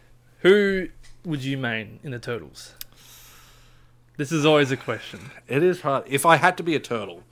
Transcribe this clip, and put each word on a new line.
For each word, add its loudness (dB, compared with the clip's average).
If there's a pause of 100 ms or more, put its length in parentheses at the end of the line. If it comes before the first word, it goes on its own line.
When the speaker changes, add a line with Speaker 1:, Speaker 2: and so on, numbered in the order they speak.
(400)
Speaker 1:
Who 4 (360)
would -6
you -4
main -6
in -12
the -10
Turtles? -12 (1400)
This -6
is 0
always 6
a -2
question. -10 (180)
Speaker 2:
It 0
is 0
hard. -2
If 0
I 8
had 2
to -8
be -2
a 0
turtle, -8